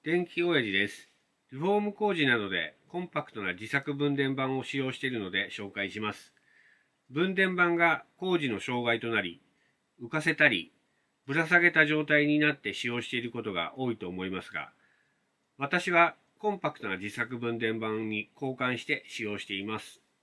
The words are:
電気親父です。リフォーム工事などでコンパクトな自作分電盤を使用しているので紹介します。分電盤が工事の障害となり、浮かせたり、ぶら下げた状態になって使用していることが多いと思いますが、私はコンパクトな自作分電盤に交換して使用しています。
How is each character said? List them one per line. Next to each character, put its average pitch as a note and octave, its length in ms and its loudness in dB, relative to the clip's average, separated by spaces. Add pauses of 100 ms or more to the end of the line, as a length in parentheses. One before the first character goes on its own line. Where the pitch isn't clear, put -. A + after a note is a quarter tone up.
電 F3 180 2
気 E3+ 200 -4
親 D#3+ 180 4
父 G#2 80 -2
で G2 160 2
す。 - 240 -12 (400)
リ C3 80 -14
フ D#3 60 -4
ォ G3+ 140 4
ー - 20 4
ム G#3 120 -2
工 G3+ 220 0
事 D3+ 120 4
な A#2+ 120 4
ど G2+ 100 -2
で E2 280 -4 (100)
コ F3 140 -8
ン F3 80 -8
パ D3 160 -4
ク - 80 -20
ト G#2+ 100 -8
な F2+ 120 -2
自 G#2 120 -10
作 C#3+ 260 -2
分 C#3+ 220 0
電 C3+ 220 0
盤 C3+ 200 -2
を B2+ 60 -4
使 C#3 160 -4
用 C3 140 -2
し - 80 -10
て C3+ 80 -4
い - 20 -2
る A#2+ 80 -4
の F#2+ 140 -6
で G2 180 0
紹 G2+ 220 -10
介 G2 180 -4
し G#2 80 -8
ま G#2+ 140 -4
す。 - 200 -18 (800)
分 F3+ 240 0
電 F#3 220 2
盤 F3 180 4
が E3+ 300 2 (120)
工 F3+ 220 0
事 C#3+ 100 0
の G#2 120 0
障 B2 240 -2
害 A#2 160 2
と A#2 80 -4
な A2 120 2
り、 F2 220 -8 (580)
浮 A#2+ 60 -12
か D3+ 160 -4
せ D#3 140 0
た D3 100 6
り、 F#2+ 260 2 (540)
ぶ C3+ 80 -4
ら D#3+ 140 2
下 F3 100 6
げ E3+ 140 8
た D#3 140 6
状 D3+ 180 2
態 D3 220 4
に D3 120 4
な D3+ 140 4
っ D3 40 -4
て G2 160 -6
使 - 140 -6
用 A#2+ 160 -2
し - 80 -10
て B2+ 60 -4
い A#2 60 -2
る A#2+ 100 -8
こ A#2 100 -6
と G2+ 100 -4
が E2+ 240 -2
多 B2+ 140 -2
い A2 60 -2
と G2 100 -8
思 F#2 180 -6
い F#2 60 -4
ま F#2 120 -6
す - 100 -16
が、 D#2 180 -6 (880)
私 F3 320 -2
は E3+ 240 6 (240)
コ G#3+ 140 -2
ン F#3+ 80 -6
パ D3+ 100 -2
ク - 100 -18
ト A2 80 -8
な F#2+ 100 -4
自 G2+ 120 -8
作 A#2+ 260 -4
分 A#2 220 -4
電 A2+ 220 -2
盤 A2 280 -4
に G#2+ 220 -6 (100)
交 C3+ 120 -4
換 B2 260 -2
し - 60 -12
て - 240 -4
使 - 160 -8
用 G#2 160 -6
し - 40 -14
て G2+ 100 -6
い G2 100 -6
ま G#2+ 160 -6
す。 - 200 -20 (220)